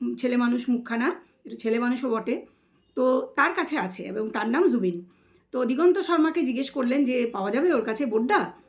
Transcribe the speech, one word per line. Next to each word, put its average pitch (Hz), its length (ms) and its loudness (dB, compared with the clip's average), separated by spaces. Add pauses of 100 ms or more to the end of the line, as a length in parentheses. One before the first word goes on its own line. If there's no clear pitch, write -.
উম, 240 120 -4
ছেলে 247 220 -2
মানুষ 240 340 0
মুখখানা, 240 440 -2 (300)
একটু 226 120 -12
ছেলে 226 220 -2
মানুষও 247 320 -2
বটে, 226 360 -2 (480)
তো 254 420 0
তার 320 180 2
কাছে 311 240 -2
আছে 185 240 -4
এবং 214 280 -6
তার 214 180 -4
নাম 294 180 2
জুবিন। 185 380 0 (480)
তো 254 120 -2
দিগন্ত 320 340 4
শর্মাকে 320 440 2
জিজ্ঞেস 262 280 -2
করলেন 262 340 0
যে 240 280 0
পাওয়া 202 180 -2
যাবে 294 220 2
ওর 247 100 2
কাছে 220 240 -2
বোর্ডটা? 240 460 0 (160)